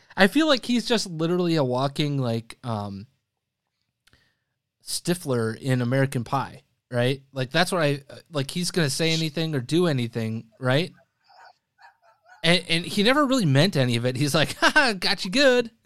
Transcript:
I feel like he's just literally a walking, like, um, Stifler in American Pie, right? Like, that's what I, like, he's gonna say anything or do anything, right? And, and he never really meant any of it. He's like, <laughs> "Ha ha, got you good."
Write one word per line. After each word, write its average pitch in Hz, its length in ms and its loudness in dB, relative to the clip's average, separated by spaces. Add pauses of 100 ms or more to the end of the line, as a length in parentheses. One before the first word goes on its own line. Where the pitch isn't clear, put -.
(180)
I - 100 6
feel 311 200 2
like 269 180 0
he's 240 220 0
just 220 200 0
literally 170 500 0
a 147 60 2
walking, 139 540 -2
like, 117 460 -4
um, 101 420 -8 (1800)
Stifler 123 720 -4
in 127 260 0
American 131 420 0
Pie, - 400 -6 (280)
right? 127 300 0 (120)
Like, 131 180 -6
that's 180 200 2
what 180 120 0
I, 143 180 0 (300)
like, 139 180 -4
he's 175 220 -4
gonna 160 180 0
say 160 220 0
anything 160 420 -2
or 139 60 -2
do 156 280 0
anything, 113 580 -4 (140)
right? 131 320 0 (1500)
And, 175 240 2
and 170 180 -2
he 196 180 0
never 269 220 4
really 247 200 2
meant 147 320 4
any 123 180 2
of 117 100 0
it. 127 100 -2
He's 139 180 0
like, 151 220 0
<laughs> - 40 -16
"Ha 320 140 4
ha, 269 200 4
got 190 300 -4
you 196 60 -6
good." 247 400 4 (160)